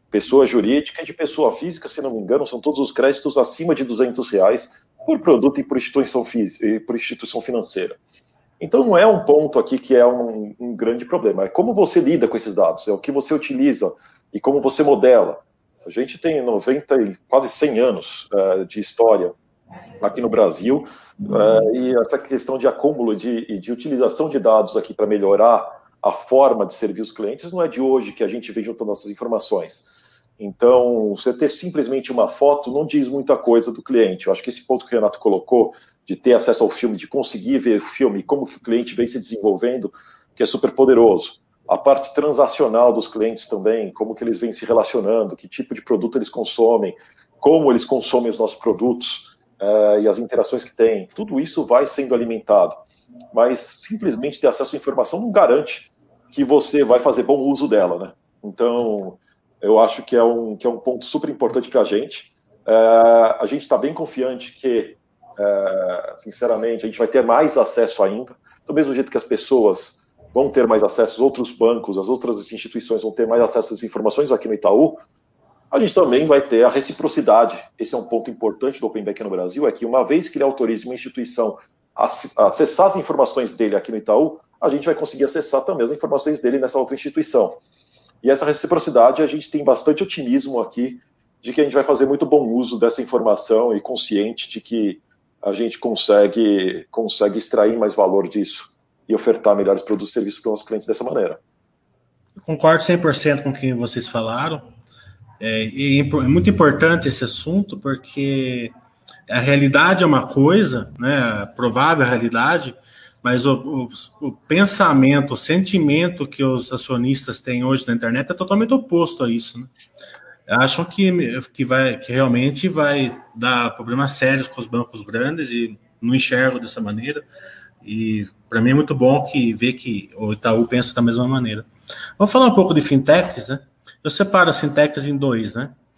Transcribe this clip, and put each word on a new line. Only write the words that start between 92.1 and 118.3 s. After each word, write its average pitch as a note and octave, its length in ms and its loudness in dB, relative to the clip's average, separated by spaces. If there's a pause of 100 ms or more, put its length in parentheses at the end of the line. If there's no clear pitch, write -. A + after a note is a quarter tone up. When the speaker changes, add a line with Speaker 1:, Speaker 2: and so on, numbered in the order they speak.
Speaker 1:
bom C#3 220 4
uso A#2 320 -4
dessa A#2 220 2
informação A2+ 720 0
e G2 60 -4
consciente A2 680 -4
de A2 120 -14
que G#2+ 400 -4 (400)
a G2 120 -4
gente A2+ 260 -6
consegue, G#2 1120 2
consegue G#2+ 480 -2
extrair A2 380 2
mais G#2 180 -2
valor F#2+ 320 2
disso - 480 -8 (320)
e A2 80 0
ofertar G#2+ 400 2
melhores G2 260 0
produtos G2+ 280 -6
e - 40 -10
serviços G2+ 260 -6
pros A2+ 120 -4
nossos G#2+ 140 -8
clientes G#2+ 220 -8
dessa A2+ 160 -4
maneira. A#2+ 360 -4 (960)
Speaker 2:
Eu - 60 -20
concordo D#3+ 420 2
cem F3 140 2
por E3 180 0
cento C#3+ 280 0
com C#3 80 -2
o - 20 -2
que C3 200 -4
vocês A#2+ 340 -6
falaram. A#2+ 540 -6 (800)
É, A2 260 -4
e C#3 320 0
é D3 40 4
impo-, C#3+ 200 0
é B2+ 60 0
muito F3 220 4
importante D#3+ 580 4
esse C3 160 -4
assunto, F3 540 -4
porque C3 960 -6 (580)
a A#2 100 -2
realidade C#3+ 640 4
é E3+ 40 6
uma C3+ 200 2
coisa, C#3+ 720 2
né, C3+ 200 0
a G#2+ 260 -2
provável C3 600 0
realidade, A#2+ 720 0 (460)
mas B2 240 0
o, C3+ 420 -2 (340)
o, D3 60 -6
o A#2 40 -6
pensamento, C#3+ 1040 2
o - 20 -6
sentimento E3+ 880 0
que - 160 -6
os C3 300 -2
acionistas B2+ 640 -4
têm B2 240 -6
hoje C3 240 -2
na A#2+ 60 -2
internet A#2 380 -4